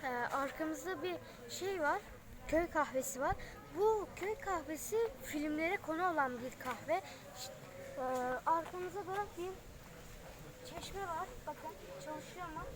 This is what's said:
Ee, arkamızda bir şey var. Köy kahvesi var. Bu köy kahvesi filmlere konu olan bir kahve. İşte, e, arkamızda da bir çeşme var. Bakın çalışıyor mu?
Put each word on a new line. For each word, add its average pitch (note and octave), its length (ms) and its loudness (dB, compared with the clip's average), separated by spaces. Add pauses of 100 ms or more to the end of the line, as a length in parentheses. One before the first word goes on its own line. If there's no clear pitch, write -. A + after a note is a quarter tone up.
Ee, C#4 40 0 (280)
arkamızda D4+ 680 0
bir F4+ 120 2 (340)
şey F#4+ 320 0
var. D4+ 180 6 (480)
Köy E4 220 6
kahvesi C4 520 2
var. E4+ 140 4 (420)
Bu G#4+ 380 6
köy G#4 240 0
kahvesi E4 580 0 (260)
filmlere D4+ 540 2
konu F4 340 2
olan C4+ 260 4
bir B3 220 -6
kahve. C4 420 2 (360)
İşte, - 160 -8 (440)
e, C#4 40 -2 (480)
arkamızda F4 580 2
da G4 180 0 (120)
bir F4+ 120 -2 (1200)
çeşme F4 320 -6
var. E4+ 260 0 (200)
Bakın D#4 220 -6 (360)
çalışıyor D#4 420 -6
mu? D#4+ 140 -4 (140)